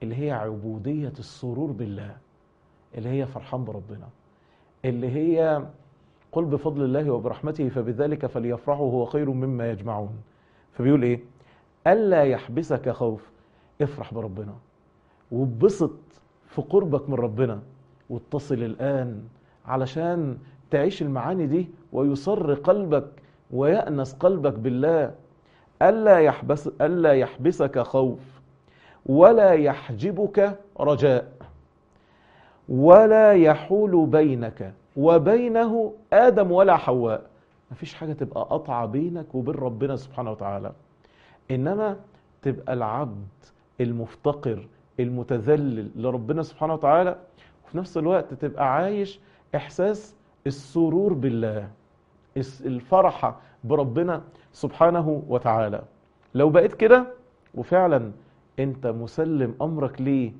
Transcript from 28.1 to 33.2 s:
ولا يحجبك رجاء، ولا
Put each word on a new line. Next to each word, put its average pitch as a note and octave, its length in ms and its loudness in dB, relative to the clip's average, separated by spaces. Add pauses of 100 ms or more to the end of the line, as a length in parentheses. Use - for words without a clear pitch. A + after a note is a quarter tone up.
ولا F#3+ 460 8
يحجبك F3+ 1080 0 (220)
رجاء، C#3 520 0 (1400)
ولا G#3 640 8